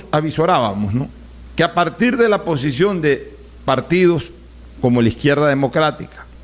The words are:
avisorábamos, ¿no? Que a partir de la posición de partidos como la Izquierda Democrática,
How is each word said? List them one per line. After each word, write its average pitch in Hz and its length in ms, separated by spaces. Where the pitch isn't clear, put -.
avisorábamos, 151 840
¿no? 139 120
Que 160 80
a 160 120
partir 175 420
de 233 100
la 202 160
posición 156 600
de 139 300
partidos 165 680
como 123 220
la 113 60
Izquierda 143 380
Democrática, 143 760